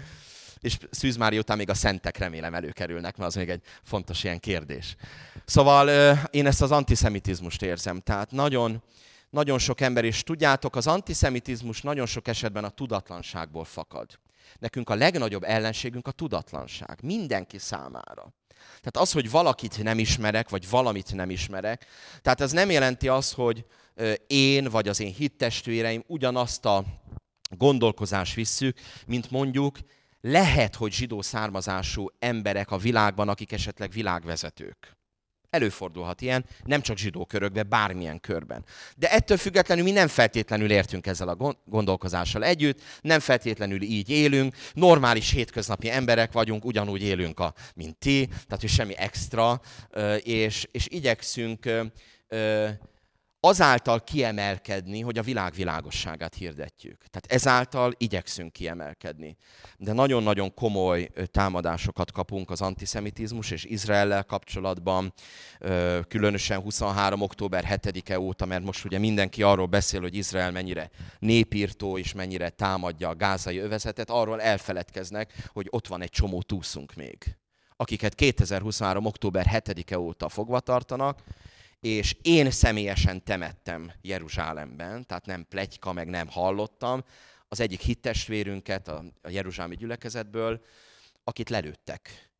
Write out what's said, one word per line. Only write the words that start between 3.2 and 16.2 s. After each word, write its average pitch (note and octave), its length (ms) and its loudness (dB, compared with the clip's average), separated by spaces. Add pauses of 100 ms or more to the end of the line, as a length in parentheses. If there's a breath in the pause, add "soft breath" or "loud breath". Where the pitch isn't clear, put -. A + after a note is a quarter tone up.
az F#2 60 -6
még F2+ 140 -2
egy F2 120 -6 (220 loud breath)
fontos F#2 400 -6
ilyen E2+ 160 -4
kérdés. D2+ 560 -6 (500 loud breath)
Szóval, C#3 420 10
ö, C#3+ 260 10 (160)
én C#3+ 160 4
ezt C#3 160 6
az C#3 100 4
antiszemitizmust G2+ 920 2
érzem. F2+ 380 -2
Tehát G#2 320 -2
nagyon, B2 520 0 (460 soft breath)
nagyon C#3 300 2
sok - 220 -2
ember, B2 240 4
és A2+ 180 0
tudjátok, C#3+ 520 2
az A#2 120 0
antiszemitizmus C3 960 0
nagyon C#3 240 -2
sok A2+ 220 -6
esetben G#2+ 360 -4
a G2+ 60 -8
tudatlanságból F2 960 -8
fakad. D2+ 540 -14 (400 soft breath)
Nekünk A2+ 300 -8
a A2 60 0
legnagyobb A#2 480 0
ellenségünk A2+ 640 -4
a C3+ 40 -6
tudatlanság. E2 920 -10